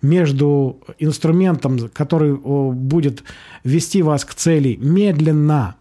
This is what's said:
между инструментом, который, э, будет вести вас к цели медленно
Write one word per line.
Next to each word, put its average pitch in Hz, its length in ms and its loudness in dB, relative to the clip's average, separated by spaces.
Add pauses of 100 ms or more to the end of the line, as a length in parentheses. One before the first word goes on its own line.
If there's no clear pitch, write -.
между 143 760 2 (200)
инструментом, 151 920 0
который, 151 400 0
э, 139 380 -2
будет 135 520 -2 (400)
вести 165 400 0
вас 151 220 0
к - 100 -18
цели 139 440 0
медленно 151 1000 0